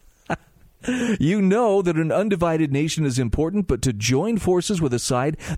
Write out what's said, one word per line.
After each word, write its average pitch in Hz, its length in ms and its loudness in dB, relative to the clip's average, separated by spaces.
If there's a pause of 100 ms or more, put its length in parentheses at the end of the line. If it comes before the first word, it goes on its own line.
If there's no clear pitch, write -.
(280)
<laughs> - 100 -6 (800)
You 190 220 2
know 202 400 2
that 175 160 0
an 160 160 0
undivided 165 580 0
nation 151 360 0
is 127 120 -2
important, 160 480 -2
but 123 140 0
to 131 140 0
join 127 420 0
forces 180 460 0
with 131 100 0
a 123 60 2
side 139 400 -2 (200)